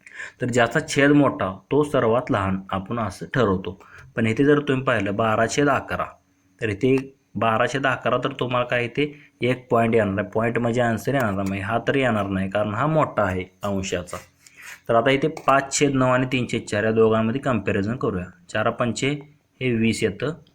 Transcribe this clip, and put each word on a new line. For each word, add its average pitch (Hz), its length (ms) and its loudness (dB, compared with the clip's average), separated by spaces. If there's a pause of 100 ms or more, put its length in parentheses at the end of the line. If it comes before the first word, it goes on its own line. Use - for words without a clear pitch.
(400)
तर 123 60 -4
ज्याचा 120 420 2
छेद 143 220 4
मोठा 135 400 2 (200)
तो 139 120 4
सर्वात 127 480 0
लहान 95 300 0 (100)
आपण 95 280 -4
असं 101 360 -6
ठरवतो. 95 460 0 (360)
पण 117 100 0
इथे 110 180 2
जर 147 160 6
तुम्ही 131 240 -2
पाहिलं 104 320 0
बारा 113 300 2
छेद 143 220 0
अकरा, 92 360 -2 (560)
तर 117 80 -4
इथे 127 280 2 (380)
बारा 110 320 2
छेद 135 200 -2
अकरा 123 320 0
तर 135 140 -4
तुम्हाला 123 340 -2
काय 120 180 -2
इथे 143 560 -6
एक 127 300 -2
पॉइंट 117 240 4
येणार 104 260 2
आहे. 98 80 -4
पॉइंट 113 300 0
म्हणजे 120 220 0
आन्सर 120 340 0
येणार 101 340 0
नाही, 98 120 -4
हा 107 180 -2
तर 127 180 -2
येणार 117 300 0
नाही 95 240 -2
कारण 104 240 0
हा 127 120 -2
मोठा 156 360 0
आहे 92 220 -2 (180)
अंशाचा. 95 540 -4 (720)
तर 120 60 4
आता 117 160 4
इथे 139 180 2
पाच - 500 0
छेद 143 160 2
नऊ 127 140 2
आणि 127 240 2
तीन 123 200 -2
छेद 113 100 -2
चार 107 220 -2
या 110 80 2
दोघांमध्ये 113 480 2
कम्पॅरिझन 107 560 -2
करूया. 101 280 -4 (240)
चार 110 220 0
पंचे 120 400 -2 (500)
हे 127 120 0
वीस 113 300 2
येतं, 120 300 -2 (220)